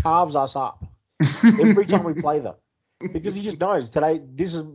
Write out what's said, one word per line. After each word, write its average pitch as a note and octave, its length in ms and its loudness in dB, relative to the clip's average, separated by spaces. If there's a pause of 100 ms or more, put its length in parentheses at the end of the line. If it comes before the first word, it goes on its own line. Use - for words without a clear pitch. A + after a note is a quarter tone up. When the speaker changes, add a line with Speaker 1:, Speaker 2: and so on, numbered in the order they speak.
Speaker 1:
carves D#3+ 340 2
us C3+ 200 -2
up C3+ 280 -6 (360)
Speaker 2:
<laughs> E3 40 2 (200)
Speaker 1:
every G#3 420 6
time F#3+ 180 2
we E3 120 -4
play D3+ 240 -2
them A#2 160 -10 (560)
because E3+ 240 -6
he G3+ 80 -8
just F#3+ 160 -8
knows F3 300 -2
today, D#3 320 0 (120)
this E3 220 -4
is, D#3+ 80 -6 (120)